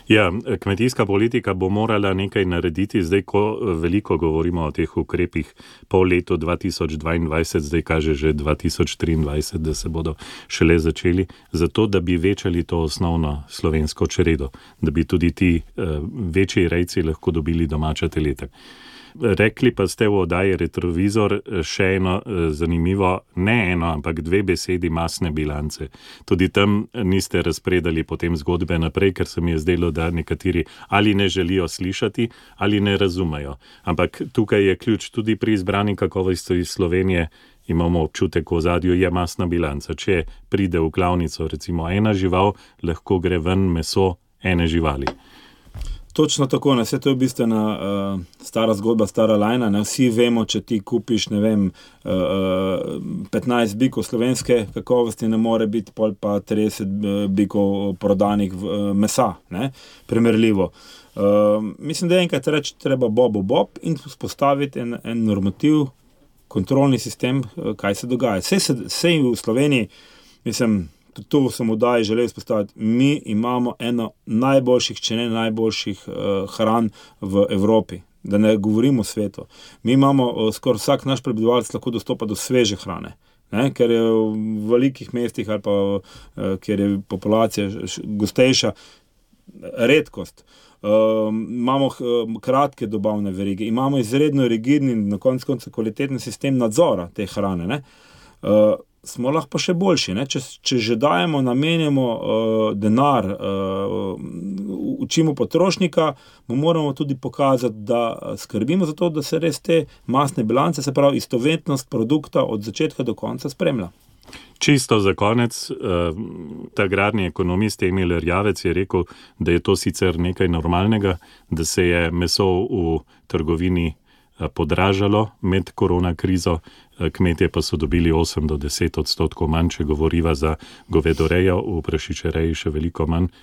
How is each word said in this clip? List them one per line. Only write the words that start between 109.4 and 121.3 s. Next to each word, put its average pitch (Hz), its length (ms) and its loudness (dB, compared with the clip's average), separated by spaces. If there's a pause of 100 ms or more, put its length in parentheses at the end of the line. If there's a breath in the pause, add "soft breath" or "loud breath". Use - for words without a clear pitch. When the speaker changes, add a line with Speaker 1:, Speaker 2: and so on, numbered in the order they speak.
Speaker 2:
te 165 260 2 (180 soft breath)
masne 139 400 0
bilance, 135 380 2
se 139 120 -4
pravi 139 240 4
istovetnost 143 720 -2
produkta 139 540 0
od 107 200 -4
začetka 131 400 -4
do 117 120 -2
konca 120 340 -8
spremlja. 135 400 -2 (640 loud breath)
Speaker 1:
Čisto 127 440 4
za 98 140 4
konec, 113 420 2 (120)
eh, 127 80 -8 (920)
ta - 140 -2
agrarni 98 420 0
ekonomist 90 580 -2
Emil 90 280 2
Erjavec 87 500 0
je 87 120 0
rekel, 92 300 0 (320 loud breath)
da - 160 0
je 85 80 4
to 98 160 2
sicer 92 420 0
nekaj 90 300 0
normalnega, 90 720 2 (300 soft breath)